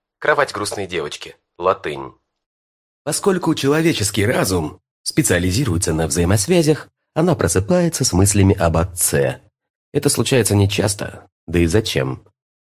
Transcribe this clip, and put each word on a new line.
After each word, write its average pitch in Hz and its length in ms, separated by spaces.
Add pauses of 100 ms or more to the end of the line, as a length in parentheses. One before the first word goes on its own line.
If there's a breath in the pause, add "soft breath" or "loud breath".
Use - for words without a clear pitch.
(180)
кровать 143 340
грустной 101 340
девочки, 76 500 (220)
латынь. 80 540 (920)
Поскольку 165 520
человеческий 139 720
разум 95 560 (220)
специализируется 92 880
на 80 140
взаимосвязях, 113 840 (260)
она 165 200
просыпается 165 720
с - 80
мыслями 98 420
об 82 220
отце. 71 640 (520)
Это - 160
случается 117 480
нечасто, - 720 (180)
да 82 120
и 85 80
зачем? 73 580 (400)